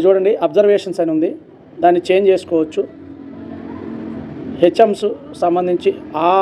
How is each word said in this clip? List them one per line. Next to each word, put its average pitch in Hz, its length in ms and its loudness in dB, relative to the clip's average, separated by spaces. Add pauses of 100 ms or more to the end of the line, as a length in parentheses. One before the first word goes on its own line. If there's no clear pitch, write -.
చూడండి, 190 280 4 (140)
అబ్జర్వేషన్స్ 196 560 2
అని 160 120 0
ఉంది, 160 160 0 (520)
దాన్ని 175 260 4
చేంజ్ 190 240 4
చేసుకోవచ్చు. 170 500 0 (1800)
హెచ్ఎమ్స్ 202 440 2 (360)
సంబంధించి 180 480 0 (360)
ఆ, - 20 4 (140)